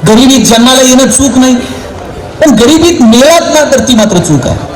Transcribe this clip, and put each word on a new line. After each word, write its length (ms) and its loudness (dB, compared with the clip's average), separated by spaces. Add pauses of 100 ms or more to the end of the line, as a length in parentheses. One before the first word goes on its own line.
गरिबीत 380 2
जन्माला 360 2
येणं 260 2
चूक 300 -2
नाही, 180 2 (840)
पण 100 2
गरिबीत 500 2
मेलात 400 4
ना, 300 -2
तर 80 0
ती 160 -2
मात्र 220 0
चूक 300 -2
आहे. 100 -4 (180)